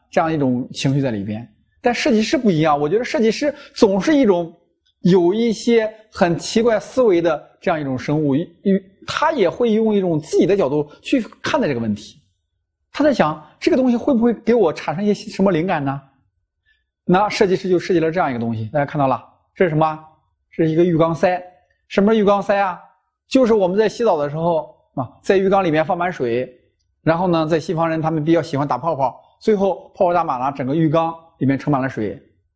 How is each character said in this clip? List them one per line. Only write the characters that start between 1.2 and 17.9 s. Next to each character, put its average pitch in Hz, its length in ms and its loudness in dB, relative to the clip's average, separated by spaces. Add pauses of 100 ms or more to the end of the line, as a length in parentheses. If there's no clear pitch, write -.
边。 107 240 -8 (340)
但 240 120 0
设 262 180 0
计 220 100 2
师 294 160 -2
不 233 140 2
一 156 80 2
样， 151 180 2
我 147 120 -2
觉 208 100 0
得 247 60 -4
设 - 160 -2
计 220 100 4
师 285 220 -2 (220)
总 196 260 4
是 277 120 2
一 277 120 4
种 175 280 0 (500)
有 180 300 4
一 226 200 0
些 220 360 0 (220)
很 170 260 0
奇 - 240 -2
怪 226 180 2
思 - 240 -2
维 180 180 4
的 160 280 -2 (120)
这 - 80 -4
样 160 100 -2
一 147 40 -6
种 131 140 -4
生 151 220 -2
物， 143 160 0
一， 160 60 0 (220)
一， 196 160 2 (260)
他 - 260 -2
也 202 180 2
会 233 220 0
用 220 220 2
一 202 60 2
种 170 200 0
自 403 180 -4
己 214 80 4
的 185 100 2
角 180 120 0
度 147 220 -2 (120)
去 269 200 -2 (200)
看 - 180 -2
待 208 80 0
这 139 60 -2
个 120 60 -4
问 110 140 -2
题。 - 220 -12 (760)
他 - 120 -4
在 294 100 4
想， 156 300 -2 (160)
这 - 100 0
个 320 80 2
东 254 140 2
西 240 60 0
会 269 160 0
不 226 100 2
会 240 100 2
给 226 220 0
我 175 180 2
产 147 220 -6
生 202 100 -4
一 208 80 2
些 - 160 -10
什 - 140 -2
么 196 80 4
灵 165 160 0
感 160 160 -2
呢？ 139 180 -6 (1040)
那 190 240 2
设 214 160 2
计 185 100 2
师 185 140 -4
就 180 80 2
设 185 160 -2